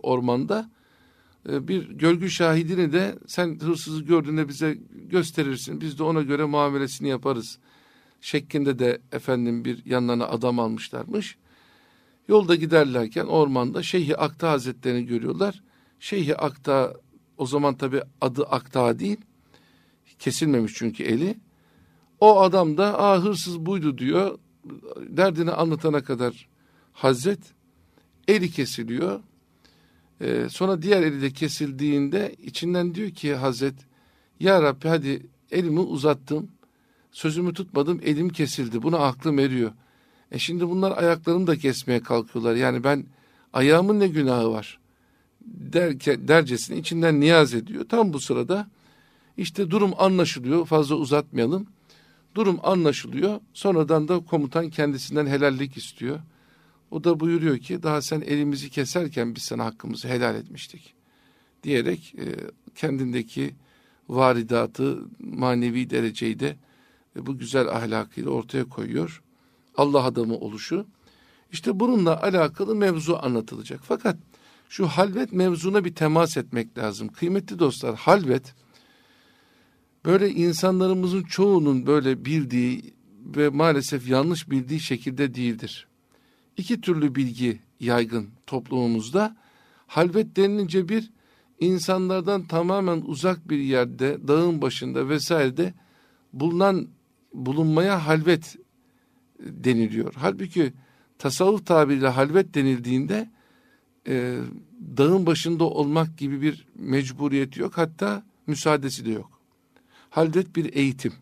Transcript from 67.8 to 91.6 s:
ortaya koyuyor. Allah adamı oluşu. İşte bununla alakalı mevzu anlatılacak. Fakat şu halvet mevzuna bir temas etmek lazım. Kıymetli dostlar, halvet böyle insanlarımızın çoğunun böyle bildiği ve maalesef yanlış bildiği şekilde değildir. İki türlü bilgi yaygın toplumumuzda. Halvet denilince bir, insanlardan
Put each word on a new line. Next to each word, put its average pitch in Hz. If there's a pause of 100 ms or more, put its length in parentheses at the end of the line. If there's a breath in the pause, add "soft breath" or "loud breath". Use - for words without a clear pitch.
ortaya 127
koyuyor. 127 (540 soft breath)
Allah 143
adamı 117
oluşu. 113 (640 soft breath)
İşte 190
bununla 214
alakalı 190
mevzu 170
anlatılacak. 113
Fakat 220 (520 soft breath)
şu 190
halvet 190
mevzuna 185
bir 175
temas 160
etmek 120
lazım. 110
Kıymetli 190
dostlar, 131
halvet 147 (1500 soft breath)
böyle 196
insanlarımızın 185
çoğunun 160
böyle 131
bildiği 127 (320)
ve 147
maalesef 139
yanlış 156
bildiği 135
şekilde 135
değildir. 120 (720 soft breath)
İki 226
türlü 151
bilgi 123 (200)
yaygın 117 (180)
toplumumuzda. 127 (520 soft breath)
Halvet 180
denilince 190
bir, 220 (480 soft breath)
insanlardan 185